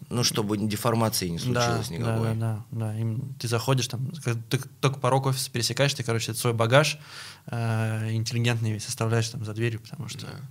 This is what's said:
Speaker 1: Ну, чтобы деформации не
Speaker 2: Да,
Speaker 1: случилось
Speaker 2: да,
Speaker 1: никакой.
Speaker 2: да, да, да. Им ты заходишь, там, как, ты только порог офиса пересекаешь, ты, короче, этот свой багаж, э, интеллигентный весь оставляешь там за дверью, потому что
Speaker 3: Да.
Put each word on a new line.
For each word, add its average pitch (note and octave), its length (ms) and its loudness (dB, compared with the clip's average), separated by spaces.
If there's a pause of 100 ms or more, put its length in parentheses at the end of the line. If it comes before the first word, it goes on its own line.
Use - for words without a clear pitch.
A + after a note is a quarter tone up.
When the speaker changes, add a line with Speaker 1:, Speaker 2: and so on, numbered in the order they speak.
Speaker 1:
Ну, A#2+ 140 0
чтобы G#2+ 340 2
деформации A2 680 2
не E2+ 100 -2
Speaker 2:
Да, - 60 -6
Speaker 1:
случилось A#2+ 460 2
Speaker 2:
да, - 60 -8
Speaker 1:
никакой. A2+ 340 0
Speaker 2:
да, A2+ 60 0
да, A2+ 300 -2 (280)
да. G#2+ 60 -6
Им A2+ 400 -2
ты A#2+ 80 -4
заходишь, A#2+ 400 2
там, B2+ 220 -4 (140)
как, A#2 140 0 (120)
ты C#3 80 2 (240)
только C3+ 180 2
порог C3 280 2
офиса C3+ 240 -2
пересекаешь, C3+ 420 2
ты, - 100 -6
короче, A2+ 280 0
этот A2 80 -4
свой A#2+ 140 2
багаж, A#2 440 4 (500)
э, A2+ 680 0
интеллигентный A#2 580 2
весь G#2+ 160 -4
оставляешь A2+ 420 2
там - 160 -8
за G#2+ 80 -6
дверью, A#2 280 -2
потому - 260 -12
что - 140 -10
Speaker 3:
Да. - 180 -12 (120)